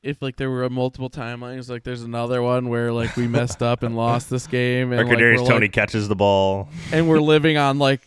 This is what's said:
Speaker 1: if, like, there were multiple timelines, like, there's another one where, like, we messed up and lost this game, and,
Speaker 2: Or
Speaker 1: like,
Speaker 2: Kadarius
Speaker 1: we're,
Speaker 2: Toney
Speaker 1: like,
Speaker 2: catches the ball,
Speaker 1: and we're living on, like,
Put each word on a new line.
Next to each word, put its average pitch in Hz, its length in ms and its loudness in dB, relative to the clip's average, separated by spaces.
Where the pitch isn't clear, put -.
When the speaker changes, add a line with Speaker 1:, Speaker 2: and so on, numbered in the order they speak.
Speaker 1:
if, 139 200 -8
like, 131 140 -8
there 131 140 -6
were 127 200 -2
multiple 127 400 -4
timelines, 123 580 -12
like, 120 160 -10
there's 123 180 -8
another 120 400 -4
one 123 260 0
where, 117 240 -2
like, 117 240 -4
we 120 120 0
messed 120 340 -2
up 120 220 0
and 113 120 -4
lost 117 340 -2
this 127 180 -6
game, 123 440 0
and, 117 80 0
Speaker 2:
Or 117 40 4
Speaker 1:
like, 120 140 2
Speaker 2:
Kadarius 117 240 6
Speaker 1:
we're, 123 60 0
Speaker 2:
Toney 117 180 4
Speaker 1:
like, 98 60 -2
Speaker 2:
catches 104 360 0
the 104 80 0
ball, 98 520 2
Speaker 1:
and 160 160 2
we're 160 120 6
living 151 360 4
on, 139 240 2
like, 139 260 2